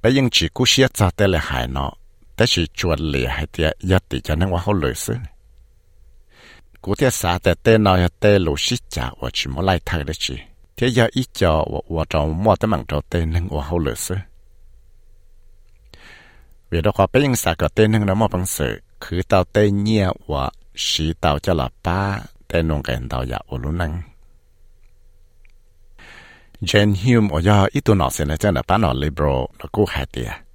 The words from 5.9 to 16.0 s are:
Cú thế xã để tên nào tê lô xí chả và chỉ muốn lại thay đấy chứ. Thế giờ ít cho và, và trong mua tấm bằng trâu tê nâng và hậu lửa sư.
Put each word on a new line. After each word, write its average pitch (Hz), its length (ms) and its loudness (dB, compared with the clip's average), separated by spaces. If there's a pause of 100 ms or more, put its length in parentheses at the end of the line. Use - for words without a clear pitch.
Cú 98 140 -4
thế 135 140 2
xã 90 340 -2
để 87 100 4 (100)
tên 113 200 6
nào 92 260 4 (100)
tê 101 200 6
lô 76 180 0
xí - 180 -2 (140)
chả 62 300 -6
và 62 140 -6
chỉ - 160 -6
muốn 71 160 -4
lại 92 200 2
thay 76 180 -4
đấy 76 160 -6
chứ. 65 160 -6 (420)
Thế 120 100 0
giờ 117 240 2
ít 131 220 -4
cho 78 380 2
và, 76 80 -6 (100)
và 80 200 -4
trong 78 340 -2
mua 107 120 6
tấm 110 160 -2
bằng 71 160 -2
trâu 73 140 -2
tê 85 240 -2
nâng 85 220 -2
và 73 160 -4
hậu 85 160 -2
lửa 67 160 -2
sư. - 200 -6 (2500)